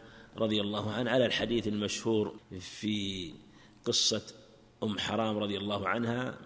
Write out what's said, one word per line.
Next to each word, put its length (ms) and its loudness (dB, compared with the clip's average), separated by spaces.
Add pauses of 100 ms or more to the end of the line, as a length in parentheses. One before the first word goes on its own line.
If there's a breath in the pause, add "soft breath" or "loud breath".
(380 loud breath)
رضي 240 4
الله 300 -2
عنه، 200 0
على 140 6
الحديث 420 0
المشهور 680 2 (240)
في 760 -4 (520 soft breath)
قصة 360 2 (640)
أم 160 0
حرام 380 0
رضي 200 0
الله 300 -2
عنها 580 0